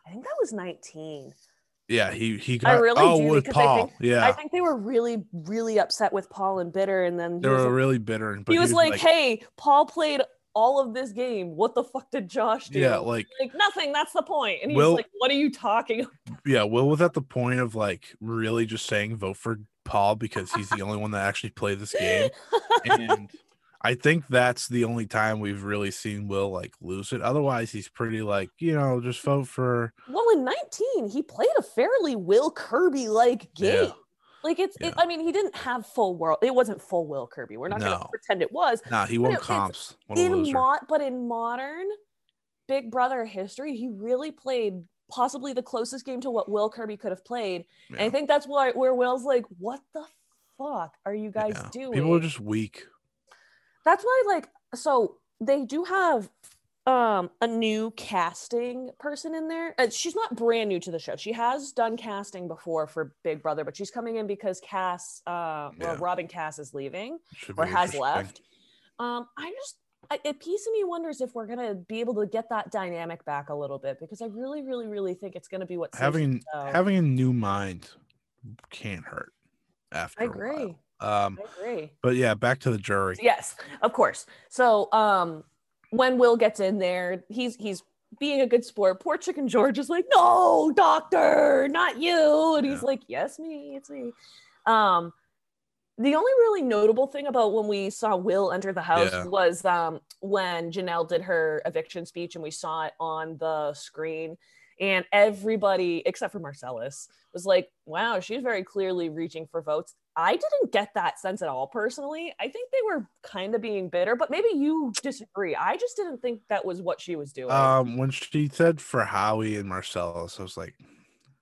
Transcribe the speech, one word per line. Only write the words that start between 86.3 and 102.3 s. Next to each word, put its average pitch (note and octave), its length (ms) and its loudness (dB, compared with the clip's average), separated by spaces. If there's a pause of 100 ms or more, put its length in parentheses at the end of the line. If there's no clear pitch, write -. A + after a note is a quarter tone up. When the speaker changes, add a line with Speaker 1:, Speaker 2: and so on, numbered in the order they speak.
Speaker 1:
gets A3 240 4
in G3 180 2
there, F3+ 500 -2
he's, A#3+ 280 -6
he's G3+ 260 -8 (380)
being C#4+ 200 2
a C4+ 60 4
good A#3+ 180 4
sport. F#3+ 360 0
Poor - 180 -2
Chicken D4 300 -4
George A#3 300 4
is C#4 120 -6
like, F4 140 0 (100)
"No, E4+ 600 6
doctor, D#4 920 6
not E4 320 0
you." D#4 560 4
And C#4+ 80 2
he's C#4 180 -4
Speaker 2:
Yeah. - 0 -
Speaker 1:
like, C4+ 260 -2
"Yes, G3+ 300 -4
me, D4 380 -12
it's C#4 140 -18
me." B3+ 240 -12 (520)
Um, F#3+ 460 4 (840)
the C#4 180 2
only A#4 240 4
really G#4 220 6
notable A3+ 460 4
thing C#4+ 180 -8
about A3+ 280 2
when G#3+ 140 0
we G3 220 -2
saw G#3 260 0
Will G3 360 2
enter F#3+ 200 -4
the F3+ 100 -4
house E3+ 300 4
Speaker 2:
Yeah. F3+ 120 -2
Speaker 1:
was, F3+ 400 2
um, E3+ 360 0 (200)
when F3+ 520 -2
Janelle E3+ 360 -4
did E3+ 140 -2
her D#3+ 440 0
eviction E3 400 -6
speech, E3+ 300 -10